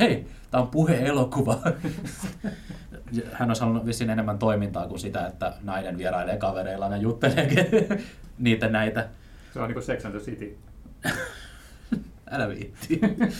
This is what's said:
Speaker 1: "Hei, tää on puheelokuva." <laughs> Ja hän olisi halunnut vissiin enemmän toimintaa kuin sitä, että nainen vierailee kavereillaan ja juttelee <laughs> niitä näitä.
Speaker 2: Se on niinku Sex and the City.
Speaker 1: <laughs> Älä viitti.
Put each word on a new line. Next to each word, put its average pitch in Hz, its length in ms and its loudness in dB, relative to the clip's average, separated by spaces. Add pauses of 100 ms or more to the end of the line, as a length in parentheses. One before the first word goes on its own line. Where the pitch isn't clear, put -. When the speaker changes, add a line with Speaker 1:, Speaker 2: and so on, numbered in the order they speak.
Speaker 1:
"Hei, - 260 4 (240)
tää 127 100 4
on 120 80 2
puheelokuva." 139 920 4
<laughs> - 80 2 (1400)
Ja 113 100 0 (100)
hän 117 180 0
olisi 113 100 2
halunnut 113 260 2
vissiin 113 240 0
enemmän 107 280 0
toimintaa 101 500 2
kuin 95 100 -8
sitä, 95 280 -4
että 92 260 -4 (100)
nainen 95 360 -4
vierailee 92 380 0
kavereillaan 95 560 -2
ja 101 60 -2
juttelee 135 680 4 (320)
<laughs> - 400 -14
niitä 113 300 4
näitä. 110 400 2 (460)
Speaker 2:
Se 127 60 -6
on 113 80 -2
niinku 120 140 -4
Sex 123 220 -2
and 101 100 -6
the 107 60 -6
City. 104 360 -10 (480)
Speaker 1:
<laughs> - 1300 -8
Älä 123 180 0
viitti. - 520 -4 (400)